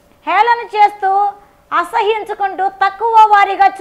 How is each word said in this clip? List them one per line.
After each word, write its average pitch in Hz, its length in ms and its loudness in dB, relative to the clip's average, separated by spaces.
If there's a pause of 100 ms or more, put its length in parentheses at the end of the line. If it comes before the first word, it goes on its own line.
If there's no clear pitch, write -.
(260)
హేళన 440 400 0 (100)
చేస్తూ, 415 320 2 (640)
అసహ్యించుకుంటూ, 403 960 -4
తక్కువ 415 600 2
వారిగా 392 360 2 (140)